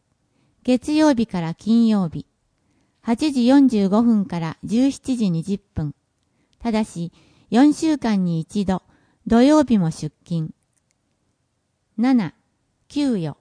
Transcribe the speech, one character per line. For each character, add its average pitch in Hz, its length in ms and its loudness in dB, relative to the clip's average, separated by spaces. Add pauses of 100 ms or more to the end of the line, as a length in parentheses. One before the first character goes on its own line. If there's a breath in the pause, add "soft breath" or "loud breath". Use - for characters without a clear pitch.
(640)
月 254 280 -2
曜 302 220 4
日 226 120 -2
か 185 140 -6
ら 165 140 -6
金 233 340 0
曜 202 220 0
日。 151 160 -12 (760)
八 240 300 -2
時 240 160 0
四 269 220 6
十 202 180 0
五 208 160 2
分 214 220 0
か 170 160 -8
ら 160 240 -8
十 247 260 0
七 - 240 -6
時 220 140 -2
二 165 120 -2
十 196 160 -6 (160)
分。 151 220 -8 (640)
た 233 140 -6
だ 220 100 0
し、 170 300 -10 (360 soft breath)
四 285 240 4
週 311 240 -2
間 202 280 -2
に 165 160 -2
一 202 240 -6
度、 185 180 -4 (420)
土 226 160 4
曜 294 220 6
日 247 140 0
も 170 120 0
出 151 240 -10 (120)
勤。 160 240 -6 (1500)
七、 233 380 0 (560)
給 277 280 -2
与。 160 240 -6